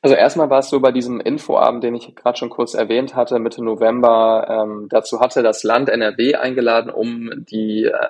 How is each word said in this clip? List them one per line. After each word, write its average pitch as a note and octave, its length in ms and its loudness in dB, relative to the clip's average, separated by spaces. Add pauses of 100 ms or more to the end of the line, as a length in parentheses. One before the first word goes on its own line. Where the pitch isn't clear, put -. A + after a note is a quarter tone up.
Also C3+ 120 6
erstmal D3 360 2
war C3+ 80 4
es C3+ 100 0
so C#3 120 0
bei C3 120 4
diesem B2 280 -4
Infoabend, A#2+ 640 0
den A#2+ 120 -2
ich - 200 -14
gerade B2 220 -2
schon A#2+ 140 -8
kurz - 240 -6
erwähnt A#2+ 420 -2
hatte, A#2+ 220 0
Mitte A#2 260 -4
November, A2+ 840 2
ähm, G#2+ 420 -4
dazu A2+ 300 -2
hatte B2 220 2
das A2+ 200 0
Land A#2+ 260 2
N A#2 140 0
R G#2+ 160 -2
W B2+ 160 2
eingeladen, A#2+ 560 0
um A#2 440 -6
die, A2 500 -4
äh, - 80 0 (180)